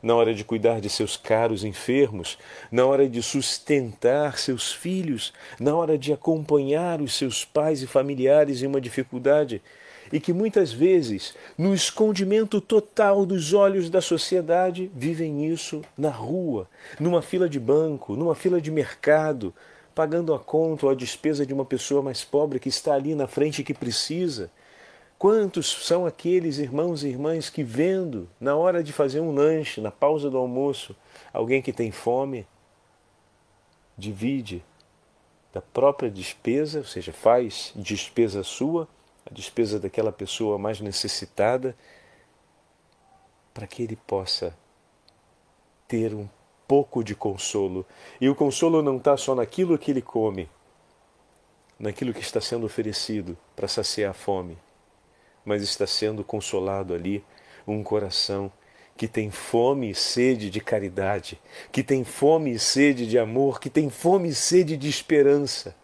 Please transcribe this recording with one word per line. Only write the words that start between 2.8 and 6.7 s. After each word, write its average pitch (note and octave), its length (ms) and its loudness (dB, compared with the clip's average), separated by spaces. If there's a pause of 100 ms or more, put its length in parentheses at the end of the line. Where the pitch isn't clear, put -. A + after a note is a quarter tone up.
hora C#3 200 6
de A#2 140 -4
sustentar C3+ 1160 0
seus - 340 -4
filhos, F3 580 -4 (280)
na D3 160 2
hora D#3+ 200 2
de C#3+ 160 -2
acompanhar D3+ 920 0